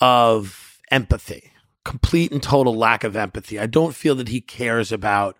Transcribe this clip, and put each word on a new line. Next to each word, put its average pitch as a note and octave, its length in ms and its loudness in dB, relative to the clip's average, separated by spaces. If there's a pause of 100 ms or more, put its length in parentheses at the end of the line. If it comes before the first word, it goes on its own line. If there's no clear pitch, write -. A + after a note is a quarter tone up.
of A#2 800 2 (120)
empathy, A2 640 -4 (320)
complete - 480 0
and C#3+ 100 -4
total C3 320 2
lack A2+ 300 2
of G#2+ 120 -6
empathy. G#2 420 -8
I G#2 80 -4
don't D3+ 280 0
feel D3+ 220 0
that B2 120 -8
he A#2+ 120 -6
cares A2+ 520 -4
about G2+ 480 -2